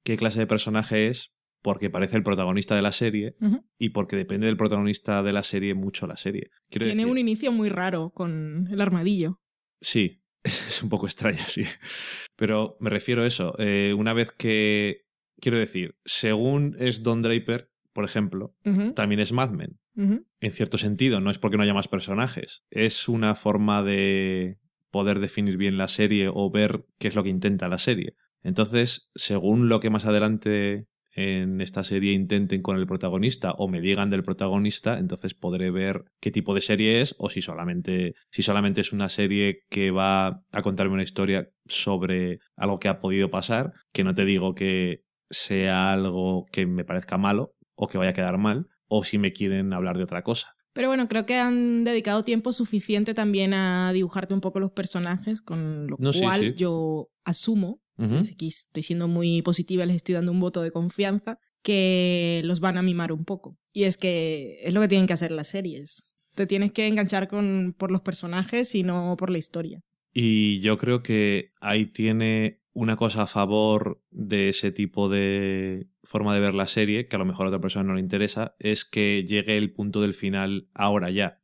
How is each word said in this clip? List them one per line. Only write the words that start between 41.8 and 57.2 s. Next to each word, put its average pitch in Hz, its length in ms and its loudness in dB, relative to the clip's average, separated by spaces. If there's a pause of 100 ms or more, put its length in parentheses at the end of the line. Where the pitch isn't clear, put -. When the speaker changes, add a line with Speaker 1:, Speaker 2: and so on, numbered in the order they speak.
Speaker 1:
algo 98 240 -2
que - 80 -2
ha 95 120 0
podido 98 320 0
pasar, 120 420 -2 (180)
que 95 120 0
no 92 100 2
te 98 120 2
digo 95 280 2
que 92 520 -2 (260)
sea 95 600 2
algo 92 600 0
que 95 160 0
me 90 180 -2
parezca 92 320 -4
malo 101 380 0 (180)
o 104 140 -4
que - 100 -4
vaya 92 140 2
a - 20 0
quedar 92 240 -2
mal, 107 300 0 (200)
o 107 160 2
si 107 140 -2
me 98 160 2
quieren 98 400 -2
hablar 90 240 -2
de 92 60 -2
otra 90 200 -6
cosa. - 300 -4 (200)
Speaker 2:
Pero 254 160 -2
bueno, 262 180 0
creo 220 180 -2
que 247 120 -2
han 240 460 2
dedicado 220 400 0
tiempo 233 300 0
suficiente 214 600 0
también 196 400 2
a 185 360 2
dibujarte 185 440 0
un 190 60 0
poco 190 180 -4
los 196 120 -2
personajes, 185 720 -4
con 156 460 -6
lo 139 120 -6
Speaker 1:
No, 135 140 2
sí, 180 80 2
Speaker 2:
cual 190 200 2
Speaker 1:
sí. 208 140 0
Speaker 2:
yo 165 540 -2 (160)